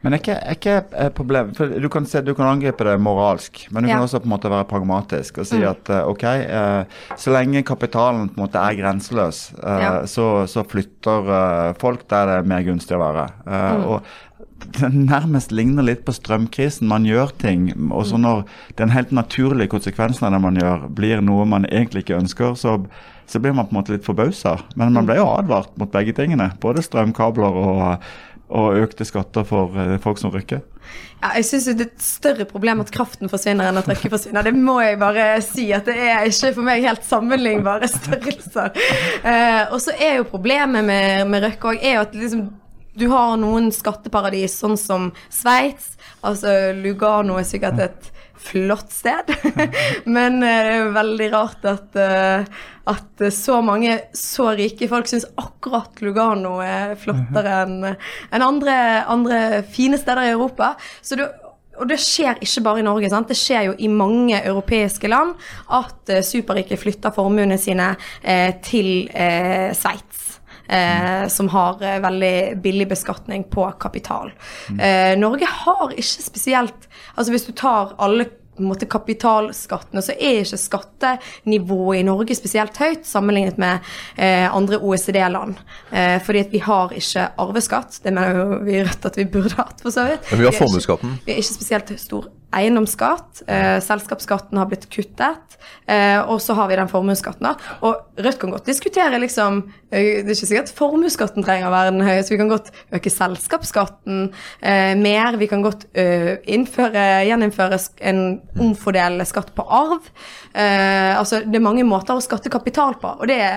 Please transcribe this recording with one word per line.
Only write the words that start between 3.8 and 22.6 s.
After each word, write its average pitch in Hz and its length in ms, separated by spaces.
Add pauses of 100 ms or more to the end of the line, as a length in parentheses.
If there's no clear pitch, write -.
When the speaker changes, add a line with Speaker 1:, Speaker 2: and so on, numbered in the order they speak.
Speaker 1:
du 123 40
kan 117 120
Speaker 2:
Ja. 123 40
Speaker 1:
også 123 160
på - 40
en 120 140
måte 104 120
være 98 160
pragmatisk 95 720
og 95 80
si 113 120
Speaker 2:
Mm. 101 120
Speaker 1:
at, - 200
eh, 95 180
ok, 101 160
eh, 104 600 (320)
så - 160
lenge 135 320
kapitalen 117 680
på - 80
en 101 100
måte 101 80
er 101 200
grenseløs, 98 760 (100)
eh, 98 180
Speaker 2:
Ja. 92 260
Speaker 1:
så, 107 420
så 107 180
flytter, 98 640 (420)
eh, - 40
folk 123 340
der 101 180
det 95 120
er 90 100
mer 90 140
gunstig 87 340
å 78 180
være. 78 160 (160)
Eh, 95 300
Speaker 2:
Mm. 196 100
Speaker 1:
og 104 160 (720)
det 131 200
nærmest 143 600
ligner 127 320
litt 123 200
på 131 80
strømkrisen. 113 760
Man 110 160
gjør 120 340
ting, 92 320 (220)
og 98 140
så 101 100
Speaker 2:
Mm. 117 60
Speaker 1:
når 113 220 (320)
den 113 140
helt 123 220
naturlige 127 560
konsekvensen 113 560
av 98 80
det 95 80
man 92 160
gjør, 87 380
blir 107 280
noe 101 240
man 101 200
egentlig 107 380
ikke 87 160
ønsker, 120 360
så, 110 280 (440)